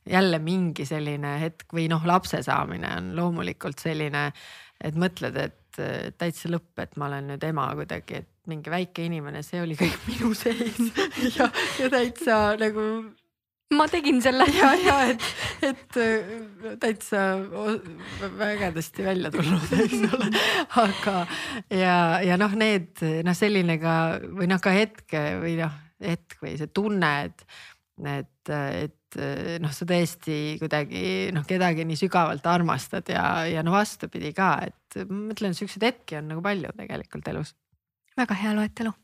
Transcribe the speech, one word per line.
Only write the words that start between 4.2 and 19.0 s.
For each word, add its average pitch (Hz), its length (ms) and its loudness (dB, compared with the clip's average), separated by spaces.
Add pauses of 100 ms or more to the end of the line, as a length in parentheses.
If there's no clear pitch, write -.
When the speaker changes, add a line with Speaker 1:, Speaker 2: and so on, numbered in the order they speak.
Speaker 1:
et 156 240 -6
mõtled, 175 400 -2
et, - 200 -6 (200)
et - 380 -6
täitsa 170 340 -4
lõpp, 170 280 -4
et - 180 -10
ma 143 120 -6
olen 139 240 -8
nüüd 139 120 -6
ema 151 280 -2
kuidagi, - 500 -8
et - 80 -20 (160)
mingi 156 240 -8
väike 175 340 -4
inimene, 147 380 -6
see 175 200 -6
oli 160 160 -4
kõik 170 260 2
<laughs> 220 60 -4
minu 233 220 0
sees. 233 480 -2 (480)
Ja, 247 220 2 (280)
ja 254 120 2
täitsa 240 480 2 (180)
nagu 214 300 0 (840)
Speaker 2:
Ma 302 180 6
tegin 302 320 4
selle. 262 260 6
Speaker 1:
Ja, 330 280 8
ja, 359 200 6 (140)
et, 233 140 0 (380)
et, 269 360 -2
äh, 220 800 -2
täitsa 220 440 0 (260)
o-, 214 320 -2 (580)
vägedasti 196 680 -2